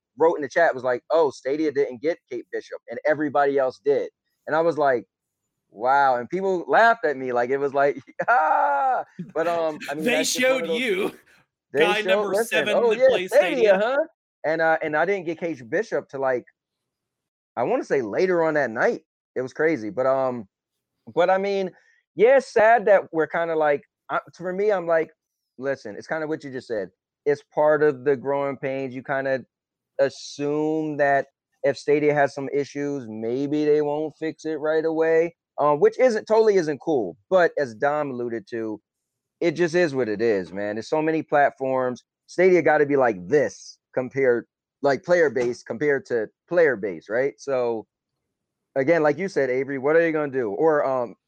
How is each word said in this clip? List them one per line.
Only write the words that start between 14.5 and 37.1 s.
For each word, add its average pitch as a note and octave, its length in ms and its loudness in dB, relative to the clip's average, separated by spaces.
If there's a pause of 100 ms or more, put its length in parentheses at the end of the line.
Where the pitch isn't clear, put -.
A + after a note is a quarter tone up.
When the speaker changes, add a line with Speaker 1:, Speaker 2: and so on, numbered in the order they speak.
Speaker 1:
uh, D#3+ 200 2
and D3+ 140 -2
I D#3+ 100 2
didn't F#3+ 200 -2
get D#3+ 140 -6
Kate C3 300 -8
Bishop E3+ 400 -2
to, C3+ 80 -10
like, C3 260 -2 (1120)
I A#2+ 80 -2
wanna B3 200 -2
say C#3+ 180 0
later E3 420 0
on D#3 100 0
that C#3 160 0
night. D#3+ 320 -2 (360)
It B2+ 40 -2
was B2+ 120 -10
crazy. D3 360 -2
But, B2+ 160 -2
um, C3 400 -2 (680)
but F3 160 2
I F#3+ 80 2
mean, G3 320 -2 (460)
yeah, A#3+ 220 2
it's A#3+ 140 -4
sad A3 340 4
that F#3+ 260 4
we're D#3+ 160 0
kinda E3+ 280 -4
like, D3+ 260 0 (280)
I, - 100 -2 (140)
for F3+ 180 -8
me, G3+ 200 0
I'm F3 140 -2
like, D#3+ 240 0 (480)
listen, B2+ 380 -8
it's A2 120 -14
kinda D#3+ 180 -6
what D3+ 180 -8
you C#3 60 -12
just B2+ 180 -10
said. G2+ 200 -6 (360)
It's C#3+ 180 0 (120)
part D3+ 280 2
of C3 220 0
the C#3+ 120 2
growing C#3 400 -4
pains. C3+ 380 -8
You B2+ 80 -12
kinda C3+ 420 -4 (560)
assume D3+ 1000 -4
that C#3 280 2 (360)
if C#3 140 0
Stadia D3 380 2
has C#3 200 2
some C#3 180 -8
issues, C#3+ 560 -6
maybe C3 560 -4
they D3+ 180 4
won't D3 360 -4
fix D#3+ 260 -8
it D#3 120 -4
right D#3 280 -2
away, D#3+ 500 2 (240)
uh, D3 160 4
which G#3+ 240 4
isn't, A#3+ 280 2
totally A3 300 4
isn't D3+ 240 0
cool. A2+ 360 -2 (140)